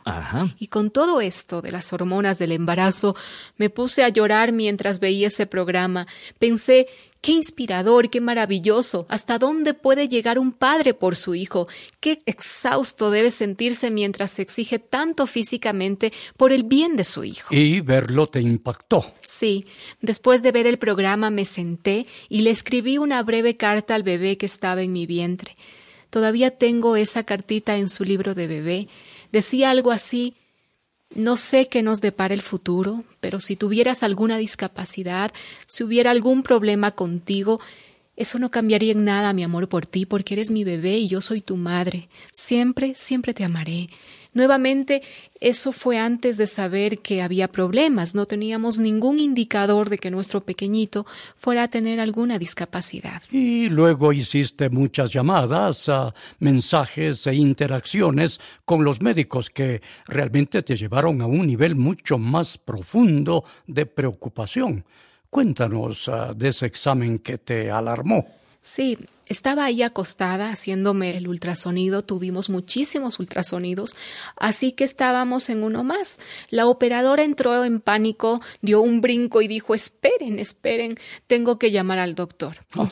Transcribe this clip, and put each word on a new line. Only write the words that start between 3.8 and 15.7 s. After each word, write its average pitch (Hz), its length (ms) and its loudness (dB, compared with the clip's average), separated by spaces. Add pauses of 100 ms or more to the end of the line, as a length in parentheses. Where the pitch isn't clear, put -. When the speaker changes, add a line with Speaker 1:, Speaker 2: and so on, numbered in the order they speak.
Speaker 2:
a - 40 6
llorar 214 440 4
mientras 202 480 -2
veía 196 260 2
ese 202 200 0
programa. 180 600 -2 (320)
Pensé, 254 480 6 (320)
"Qué 302 140 2
inspirador, 233 760 2
qué 240 100 -2
maravilloso. 214 880 0
¿Hasta 226 300 -2
dónde 302 380 0
puede 277 320 2
llegar 233 320 0
un 254 140 0
padre 277 420 2
por 185 200 0
su 175 200 -2
hijo? 180 320 -4 (320)
Qué 311 260 -2
exhausto 240 840 0
debe 220 180 4
sentirse 233 640 -2
mientras 202 400 -2
se - 100 -4
exige 226 380 -4
tanto 294 480 -2
físicamente 208 840 -2 (240)